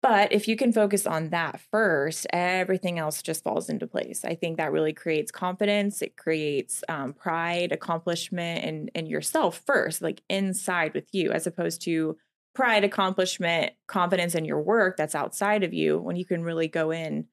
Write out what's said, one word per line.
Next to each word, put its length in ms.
But 320
if 160
you 80
can 160
focus 340
on 220
that 320
first, 640
everything 640
else 240
just 220
falls 240
into 180
place. 380
I 100
think 220
that 160
really 220
creates 360
confidence. 720
It 140
creates, 720
um, 240
pride, 580
accomplishment, 920
and, 320
and 100
yourself 580
first, 380
like, 260
inside 680
with 200
you, 160
as 160
opposed 360
to 340
pride, 280
accomplishment, 920
confidence 480
in 100
your 160
work 360
that's 180
outside 480
of 100
you. 280
When 160
you 80
can 180
really 240
go 240
in 420